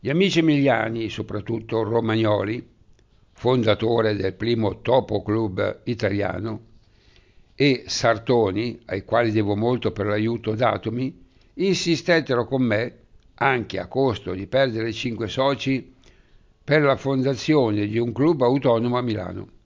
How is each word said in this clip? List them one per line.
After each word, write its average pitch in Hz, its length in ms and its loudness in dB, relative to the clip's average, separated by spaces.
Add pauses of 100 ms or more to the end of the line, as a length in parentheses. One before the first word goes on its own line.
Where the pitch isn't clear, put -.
Gli 127 100 -6
amici 170 280 2
emiliani, 117 680 2
soprattutto 110 720 -6
Romagnoli, 110 800 0 (680)
fondatore 113 800 2
del 95 180 -2
primo 113 480 -2
Topo 110 440 0
Club 104 640 -2
italiano, 104 760 -4 (960)
e 135 280 2
Sartoni, 113 1000 0
ai 98 200 -6
quali 113 280 2
devo 104 240 2
molto 113 340 0
per 101 160 -4
l'aiuto 110 480 -2
datomi, 117 720 -2 (280)
insistettero 165 920 0
con 131 160 0
me, 117 360 -2 (360)
anche 117 460 -2
a 87 80 -10
costo 117 460 -2
di 95 120 -8
perdere 117 460 0
cinque 113 340 -6
soci, 135 680 -2 (680)
per 151 200 4
la 139 120 4
fondazione 131 960 0
di 110 100 -2
un 120 140 -2
club 143 300 2
autonomo 123 560 2
a 123 40 -2
Milano. 98 460 -6 (180)